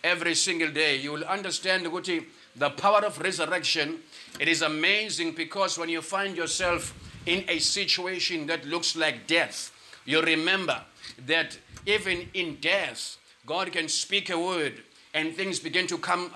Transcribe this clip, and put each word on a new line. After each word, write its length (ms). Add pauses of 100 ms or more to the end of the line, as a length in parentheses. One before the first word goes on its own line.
every 320
single 340
day. 260
You 160
will 120
understand 600
ukuthi 400 (280)
the 160
power 340
of 140
resurrection, 800 (400)
it 100
is 140
amazing, 680
because 460
when 100
you 120
find 360
yourself 580 (320)
in 220
a 100
situation 880
that 180
looks 300
like 320
death, 460 (320)
you 180
remember 580 (460)
that 320 (280)
even 480
in 220
death, 600 (260)
God 280
can 160
speak 420
a 80
word 360 (380)
and 220
things 240
begin 300
to 100
come 380